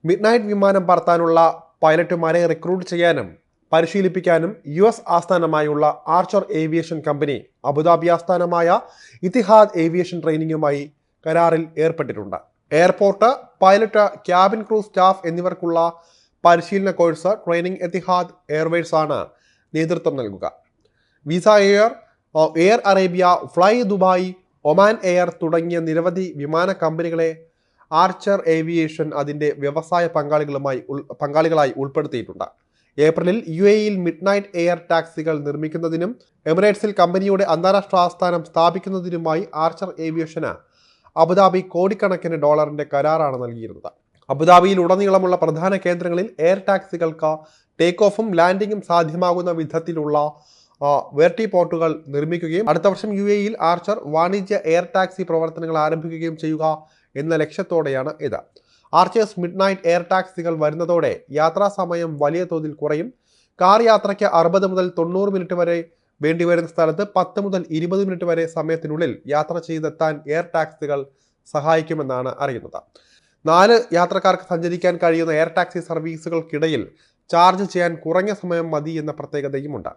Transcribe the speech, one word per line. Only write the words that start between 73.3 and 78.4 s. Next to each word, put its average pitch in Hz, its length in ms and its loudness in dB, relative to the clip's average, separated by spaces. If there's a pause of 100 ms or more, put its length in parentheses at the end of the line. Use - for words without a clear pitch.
നാല് 185 320 6 (220)
യാത്രക്കാർക്ക് 180 540 0
സഞ്ചരിക്കാൻ 175 500 -2
കഴിയുന്ന 165 360 0
എയർ 165 180 0
ടാക്സി 180 320 -2
സർവീസുകൾക്കിടയിൽ 160 920 -4 (480)
ചാർജ് 185 420 4
ചെയ്യാൻ 175 200 -2 (120)
കുറഞ്ഞ 185 360 0